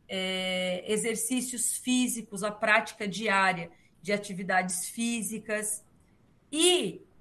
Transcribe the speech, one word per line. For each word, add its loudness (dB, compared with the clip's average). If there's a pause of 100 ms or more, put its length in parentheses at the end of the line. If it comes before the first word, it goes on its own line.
é, -2
exercícios -2
físicos, 0
a -2
prática 0
diária 2 (300)
de 0
atividades -2
físicas -4 (640)
e, 4 (200)